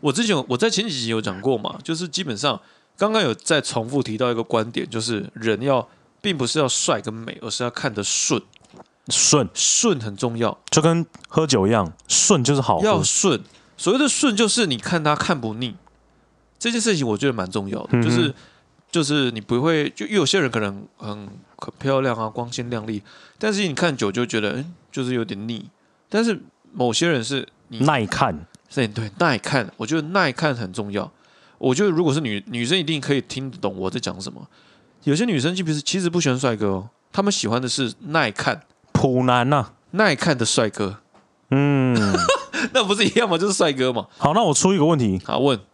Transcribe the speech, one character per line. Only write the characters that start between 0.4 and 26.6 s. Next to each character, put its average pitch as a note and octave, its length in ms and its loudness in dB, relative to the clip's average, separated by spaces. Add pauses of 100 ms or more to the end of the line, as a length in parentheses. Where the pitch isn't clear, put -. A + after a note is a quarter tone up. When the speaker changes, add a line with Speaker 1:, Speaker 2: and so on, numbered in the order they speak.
Speaker 1:
我 B2 80 0
在 A3 120 2
前 G#3 200 -2
几 - 40 -6
集 B2 140 -4
有 A2+ 140 0
讲 F#2+ 180 -6
过 B2 180 0
嘛， - 240 -6
就 D#3+ 140 -4
是 E3+ 100 -6
基 E3+ 160 -6
本 C#3+ 140 -4
上 C#3 240 0 (380)
刚 G#3+ 160 0
刚 A3 80 2
有 C3 120 2
在 D3+ 280 0
重 A#2 260 -4
复 C3+ 160 0
提 A2 140 -4
到 B2 120 0
一 A#2+ 40 0
个 A#2 100 -2
观 A2+ 280 0
点， - 180 -4
就 A2+ 100 -4
是 A2+ 340 -4
人 A2 280 0
要， C3 260 0 (320)
并 F#3+ 180 -2
不 E3 80 0
是 D#3 140 -2
要 C#3 80 2
帅 A#2+ 320 0
跟 G#2+ 140 -10
美， A2+ 280 -12
而 A#2 80 -10
是 - 140 -6
要 A#2+ 60 -2
看 A#2+ 240 -4
得 G2+ 100 -4
顺。 - 380 -2 (680)
Speaker 2:
顺。 B2 460 4
Speaker 1:
顺 - 480 2
很 G#2+ 160 -8
重 A#2 200 -2
要。 A#2 200 -2 (120)
Speaker 2:
就 D#3 120 4
跟 E3 240 4 (240)
喝 D#3 180 2
酒 A2+ 180 4
一 G#2 60 4
样， G2+ 180 2 (200)
顺 E3 340 4
就 C3+ 100 2
是 C#3 60 2
好 A#2 200 2
喝。 F3+ 60 0
Speaker 1:
要 G3 160 2
顺。 D3 400 0 (360)
所 F#3 160 0
谓 C4 40 2
的 C#4 120 2
顺 B3+ 260 2
就 G#3+ 140 2
是 A#3 160 2
你 C#3 120 -2
看 E3 240 -2
他 D3+ 140 2
看 D3 240 -2
不 A2+ 140 -6
腻。 A2+ 240 -8 (800)
这 A#3 100 -2
件 A#3 120 0
事 G#3+ 160 2
情 C3+ 100 0
我 G#2 100 0
觉 A#2+ 100 -2
得 C3+ 40 2
蛮 G2 180 -4
重 G2 200 -4
要 A2 140 -6
的， - 100 -14
Speaker 2:
嗯 A#2+ 100 4
哼。 - 0 -
Speaker 1:
就 A2 60 2
是， A#2+ 240 2 (560)
就 E3+ 140 0
是 C#3+ 280 2
你 A2 100 -8
不 A#2+ 200 0
会， D3+ 280 2
就 - 160 -10
有 G3 200 2
些 F#3+ 140 2
人 C#3 100 0
可 A#2 120 -2
能 G2+ 340 -6
很， G#2 320 -12 (300)
很 - 200 -12
漂 C3+ 220 2
亮 C3 160 0
啊， A2 140 -4
光 A#2+ 200 -8
鲜 A#2+ 200 -8
亮 A2 180 -6
丽， G#2+ 160 -6 (340)
但 G#3+ 160 -2
是 G3 140 0
你 C#3+ 80 -2
看 E3 200 0
久 A2+ 140 0
就 A#2 160 0
觉 A2+ 140 -2
得， G#2 140 -2
嗯， D#3+ 200 -8 (160)
就 C3+ 140 -6
是 B2 100 -2
有 A#2 120 0
点 G2+ 240 -8
腻。 A#2 200 -10 (380)
但 G#3+ 160 0
是 A3 160 0 (320)